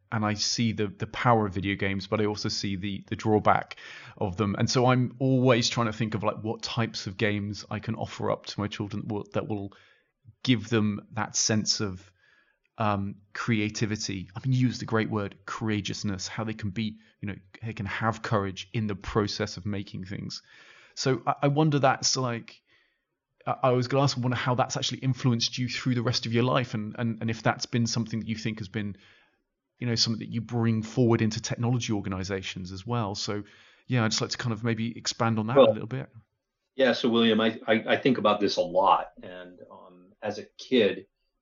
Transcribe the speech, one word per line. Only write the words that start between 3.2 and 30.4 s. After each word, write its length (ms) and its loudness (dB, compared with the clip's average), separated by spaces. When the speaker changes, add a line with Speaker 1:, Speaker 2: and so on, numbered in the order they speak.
Speaker 1:
of 180 -2
them. 240 0
And 100 2
so 180 4
I'm 300 4
always 520 4
trying 180 0
to 60 -4
think 200 -2
of, 120 -2
like, 180 -2
what 180 -6
types 460 -4
of 80 -6
games 560 -2
I 80 -4
can 160 -6
offer 340 -4
up 180 -4
to 120 -8
my 80 -2
children 400 -6
that 60 -4
will, 180 -6
that 160 -4
will 240 -6
give 240 2
them 460 0
that 240 -4
sense 420 0
of, 320 -8
um, 380 -2
creativity. 1040 -2
I 100 -10
mean, 60 2
you 160 6
used 140 -4
the 40 -6
great 240 2
word 360 -2
courageousness, 840 -2
how 160 -6
they 100 -2
can 180 -4
be, 260 -4
you 80 -6
know, 60 -6
they 80 -6
can 140 -6
have 360 0
courage 520 -2
in 140 0
the 80 -4
process 600 -2
of 100 -10
making 380 -6
things. 380 -10
So 300 0
I, 180 2
I 40 6
wonder 320 4
that's 380 2
like, 440 -6
I, 160 0
I 80 6
was 160 2
gonna 160 2
ask, 140 2
wonder 180 0
how 200 0
that's 200 0
actually 240 -4
influenced 580 0
you 120 -2
through 260 -2
the 60 0
rest 240 0
of 80 -2
your 100 4
life, 300 0
and, 260 -6
and, 220 -2
and 80 -2
if 140 -6
that's 220 0
been 220 0
something 320 -4
that 80 -6
you 80 -4
think 240 -4
has 80 -8
been, 300 -6
you 80 -4
know, 80 0
something 240 0
that 120 -10
you 100 -4